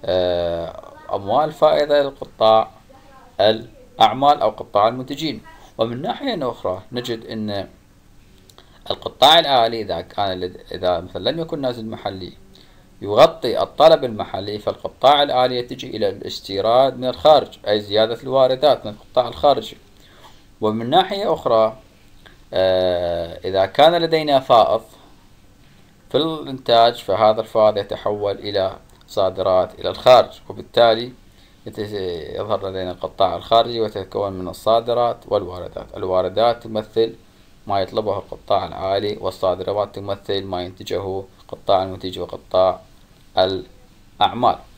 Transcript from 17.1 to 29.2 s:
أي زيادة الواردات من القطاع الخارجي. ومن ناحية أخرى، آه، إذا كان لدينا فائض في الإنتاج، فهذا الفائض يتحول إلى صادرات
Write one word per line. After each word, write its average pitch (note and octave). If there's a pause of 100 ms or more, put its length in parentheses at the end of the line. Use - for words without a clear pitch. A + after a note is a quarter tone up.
أي G#2+
زيادة A2
الواردات C3
من G#2
القطاع -
الخارجي. B2 (840)
ومن A2+
ناحية F#3
أخرى، A2 (760)
آه، F2
إذا F#2+
كان D#3+
لدينا D#3
فائض A2+ (1300)
في C3
الإنتاج، C3+
فهذا A2
الفائض G#2+
يتحول G2+
إلى G2 (300)
صادرات F#2